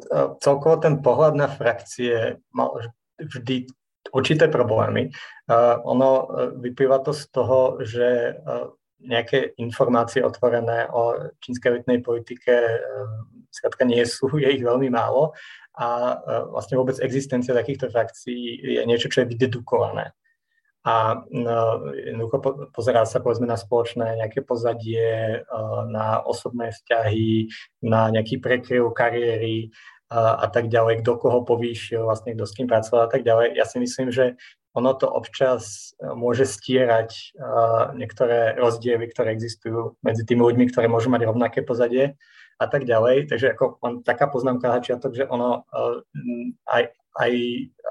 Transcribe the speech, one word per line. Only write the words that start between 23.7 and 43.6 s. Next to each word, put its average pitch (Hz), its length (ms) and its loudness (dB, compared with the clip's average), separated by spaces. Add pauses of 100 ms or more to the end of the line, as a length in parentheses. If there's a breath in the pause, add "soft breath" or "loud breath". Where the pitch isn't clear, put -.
nejaké 113 240 -4
pozadie, 113 640 -2 (280)
e, - 200 -10 (320)
na 110 360 -2
osobné 117 520 -6
vzťahy, 110 720 0 (400 loud breath)
na 113 240 4
nejaký 110 320 -2
prekryv 123 480 2
kariéry, 113 800 -2 (400 loud breath)
a, 113 320 2
a 113 80 0
tak 117 160 0
ďalej, 113 320 4
kto 113 180 0
koho 123 300 2
povýšil, 117 560 -2
vlastne 113 320 -4
kto 110 100 -6
s - 80 -14
kým 123 140 -6
pracoval 117 400 4
a - 20 -10
tak 131 140 0
ďalej. 117 320 4
Ja 117 80 0
si - 160 -4
myslím, 123 320 -4
že 123 240 2 (400 loud breath)
ono 123 180 2
to 135 140 0
občas, 113 880 -4
e, 143 160 -10
môže 120 320 0
stierať, 123 720 2
e, - 320 -16 (480)
niektoré 117 640 0
rozdiely, 117 480 0
ktoré 113 240 -2
existujú 113 720 -6
medzi 113 240 -2
tými 120 160 4
ľuďmi, 120 240 6
ktoré 117 240 2
môžu 117 160 2
mať 117 240 2
rovnaké 117 320 0
pozadie 123 560 0 (400 soft breath)
a 113 80 2
tak 139 160 -2
ďalej. 123 480 2
Takže 117 240 2
ako - 320 -2